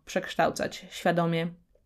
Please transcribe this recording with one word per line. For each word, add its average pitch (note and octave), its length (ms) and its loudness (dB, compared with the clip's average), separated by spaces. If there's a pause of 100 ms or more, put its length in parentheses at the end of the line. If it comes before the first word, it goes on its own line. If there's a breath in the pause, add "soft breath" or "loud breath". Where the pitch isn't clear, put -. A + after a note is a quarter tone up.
przekształcać - 840 0
świadomie, E3+ 580 2 (380)